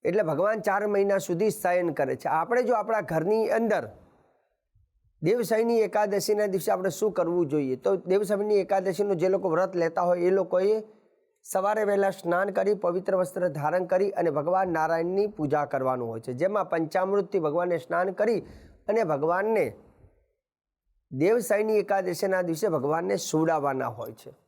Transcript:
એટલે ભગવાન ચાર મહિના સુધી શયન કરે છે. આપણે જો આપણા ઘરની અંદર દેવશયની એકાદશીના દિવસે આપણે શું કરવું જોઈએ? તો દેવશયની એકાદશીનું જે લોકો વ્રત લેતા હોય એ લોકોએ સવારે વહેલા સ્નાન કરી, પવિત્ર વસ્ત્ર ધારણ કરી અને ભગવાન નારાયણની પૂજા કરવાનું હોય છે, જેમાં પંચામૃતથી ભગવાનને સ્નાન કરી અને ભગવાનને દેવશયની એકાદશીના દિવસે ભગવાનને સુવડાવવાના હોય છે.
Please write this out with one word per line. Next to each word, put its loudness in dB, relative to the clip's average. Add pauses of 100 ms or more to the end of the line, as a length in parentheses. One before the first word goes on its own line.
એટલે 2
ભગવાન 0
ચાર 0
મહિના 2
સુધી 0
શયન 0
કરે -2
છે. -6
આપણે 0
જો 0
આપણા 0
ઘરની 0
અંદર 0 (1300)
દેવશયની 2
એકાદશીના 0
દિવસે -2
આપણે 0
શું -2
કરવું 0
જોઈએ? -2
તો 0
દેવશયની 0
એકાદશીનું 0
જે 2
લોકો 0
વ્રત 0
લેતા 0
હોય 2
એ 4
લોકોએ 2 (600)
સવારે 0
વહેલા 2
સ્નાન 0
કરી, 0
પવિત્ર 0
વસ્ત્ર 0
ધારણ -2
કરી 0
અને 0
ભગવાન 0
નારાયણની 0
પૂજા 0
કરવાનું -2
હોય -8
છે, -10
જેમાં -2
પંચામૃતથી 0
ભગવાનને 0
સ્નાન -2
કરી 0 (480)
અને 2
ભગવાનને 0 (1400)
દેવશયની 2
એકાદશીના 0
દિવસે -2
ભગવાનને 0
સુવડાવવાના 0
હોય -10
છે. -20 (120)